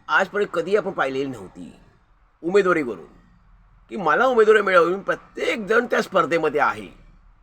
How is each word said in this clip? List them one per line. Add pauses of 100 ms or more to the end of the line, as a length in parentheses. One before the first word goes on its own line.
आजपर्यंत
कधी
आपण
पाहिलेली
नव्हती (720)
उमेदवारीवरून, (840)
की
मला
उमेदवारी
मिळावी,
प्रत्येक
जण
त्या
स्पर्धेमध्ये
आहे, (560)